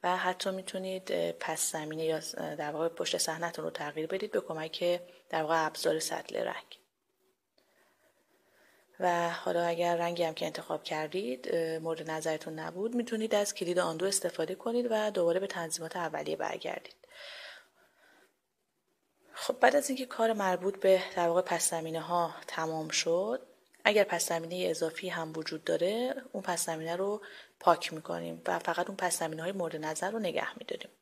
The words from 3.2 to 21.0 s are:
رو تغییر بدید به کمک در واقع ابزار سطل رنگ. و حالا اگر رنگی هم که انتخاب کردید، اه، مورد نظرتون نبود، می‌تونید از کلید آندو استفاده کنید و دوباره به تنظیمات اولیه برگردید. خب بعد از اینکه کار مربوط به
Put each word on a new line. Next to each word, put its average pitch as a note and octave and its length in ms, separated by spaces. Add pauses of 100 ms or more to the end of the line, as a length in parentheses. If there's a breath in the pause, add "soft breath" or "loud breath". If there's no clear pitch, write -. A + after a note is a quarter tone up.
رو D#3+ 60
تغییر D#3 360
بدید F#3+ 240
به G3+ 100
کمک E3 600 (280 loud breath)
در D#3+ 120
واقع D#3+ 240
ابزار D#3 340
سطل - 360
رنگ. - 440 (2250 soft breath)
و F3 300
حالا E3+ 340
اگر E3+ 320
رنگی E3+ 280
هم D#3+ 100
که E3+ 120
انتخاب D#3+ 380
کردید، E3 680
اه، D#3+ 280
مورد D#3+ 300
نظرتون D#3 500
نبود، F#3 360
می‌تونید A3 400
از G3+ 180
کلید F3 260
آندو E3+ 260
استفاده F3+ 500
کنید A#3+ 340
و G#3+ 220
دوباره F3 280
به G3 80
تنظیمات E3 480
اولیه D#3 400
برگردید. - 600 (2500 loud breath)
خب - 260
بعد C4 160
از C#4 140
اینکه C4 160
کار A3+ 280
مربوط F#3+ 460
به F#3+ 240 (120)